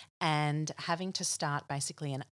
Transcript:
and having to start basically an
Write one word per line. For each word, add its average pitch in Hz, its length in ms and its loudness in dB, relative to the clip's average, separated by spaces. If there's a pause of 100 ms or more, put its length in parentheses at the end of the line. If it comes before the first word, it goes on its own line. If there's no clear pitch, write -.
(220)
and 151 560 4
having 180 360 -2
to 185 120 -4
start 147 420 -2
basically 143 460 -4
an 135 200 -6